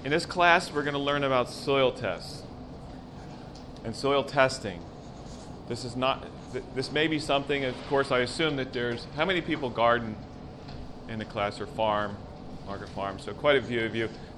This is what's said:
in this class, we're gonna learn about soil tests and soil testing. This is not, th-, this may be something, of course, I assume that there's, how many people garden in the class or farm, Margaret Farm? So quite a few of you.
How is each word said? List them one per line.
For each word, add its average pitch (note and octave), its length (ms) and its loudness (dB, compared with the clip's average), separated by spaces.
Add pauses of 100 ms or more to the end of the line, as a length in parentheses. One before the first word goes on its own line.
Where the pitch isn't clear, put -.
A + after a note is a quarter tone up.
in C3+ 60 0
this E3+ 140 2
class, F3 460 6
we're D3 120 0
gonna C#3+ 140 0
learn C#3+ 280 2
about B2 240 4
soil C3+ 420 4
tests - 520 -4 (1400)
and A2+ 100 -6
soil C#3 300 4
testing. C3 580 2 (840)
This A#2+ 180 -6
is A#2+ 100 -8
not, B2+ 300 2 (260)
th-, A#2+ 120 -4 (120)
this C3 160 -2
may D3+ 160 4
be D#3 100 2
something, C#3 460 2
of B2+ 120 0 (120)
course, C#3 240 4
I B2+ 80 6
assume C#3+ 380 2
that B2+ 160 -4
there's, A#2+ 420 -2
how D3+ 80 2
many F#3 160 2
people D3+ 300 0
garden A#2 480 4 (880)
in A2+ 120 -6
the G#2+ 60 -4
class G#2 360 -2
or G2+ 40 -4
farm, G#2 520 2 (480)
Margaret G2 240 -8
Farm? G2 300 -4
So G2+ 140 -8
quite C#3+ 220 6
a B2+ 60 6
few A#2 240 0
of G#2+ 100 -2
you. A2+ 140 0 (280)